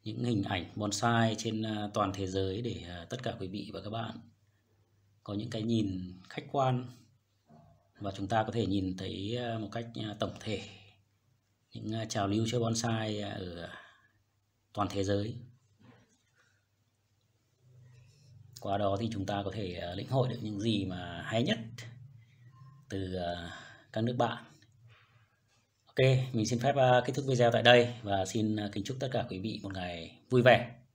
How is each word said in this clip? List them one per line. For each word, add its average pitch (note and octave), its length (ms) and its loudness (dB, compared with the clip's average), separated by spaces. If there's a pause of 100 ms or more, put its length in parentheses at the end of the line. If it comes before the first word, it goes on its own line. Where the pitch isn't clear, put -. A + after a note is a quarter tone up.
những A#2 200 -4
hình A#2 180 2
ảnh F#2 340 -2
bonsai A2+ 600 2
trên, A2 240 -2
à, G#2+ 320 -2
toàn G2+ 200 2
thế G2 120 -2
giới F#2+ 360 -2
để, F#2+ 260 -6
à, F2 220 -12
tất B2+ 120 -8
cả G#2+ 180 -4
quý F#2+ 80 -6
vị G2 260 -8
và - 100 -8
các G#2 60 -8
bạn A2+ 280 -6 (1040)
có G#2 100 -6
những A2+ 160 -4
cái A2 120 -4
nhìn F#2+ 560 0 (100)
khách - 240 -10
quan B2+ 340 2 (1120)
và G2 180 -6
chúng G2 120 -6
ta A2 160 2
có G#2+ 80 -4
thể A2 140 0
nhìn F#2+ 300 0
thấy, F#2+ 400 -6
à, A#2 220 -4
một G#2+ 140 -6
cách, A#2 220 -6
à, G#2+ 260 -6
tổng G2 200 -2
thể G#2 280 -6 (1040)
những, A2 220 -6
à, A2+ 100 -4
trào G#2 240 0
lưu A2 220 2
chơi A#2+ 100 2
bonsai, A2+ 600 0
à, G2+ 100 -6
ở F2 380 -8 (1040)
toàn G2+ 180 0
thế G2 140 -2
giới. G2+ 320 0 (3250)
Qua G2+ 180 0
đó G2+ 220 2
thì A#2 120 0
chúng G2 140 -4
ta G2+ 180 -2
có G2 100 -4
thể, F#2+ 200 -4
à, F2 200 -8
lĩnh G2+ 140 -8
hội B2+ 200 2
được - 140 -4
những G#2 180 -6
gì G#2 240 2
mà F2 420 -6
hay A2 160 2
nhất G3+ 160 0 (1300)
từ, F#2+ 260 -4
à, F2 440 -6 (340)
các A2 120 0
nước B2+ 140 0
bạn. A#2+ 260 0 (1400)
Ok, - 200 4 (260)
mình A2 140 0
xin B2 120 0
phép, C#3 180 2
à, B2+ 280 6
kết C3 120 -2
thúc C#3 120 -2
video A#2+ 240 6
tại A2+ 100 2
đây A#2+ 400 8
và G2 240 0
xin, G#2+ 300 0
à, G#2 160 -4
kính G2+ 120 -4
chúc C3 160 -6
tất C#3 120 -4
cả G#2+ 180 -2
quý F#2+ 80 -6
vị G#2+ 240 -6
một G2 120 -8
ngày F2 440 -8 (120)
vui B2 120 8
vẻ. - 380 8 (140)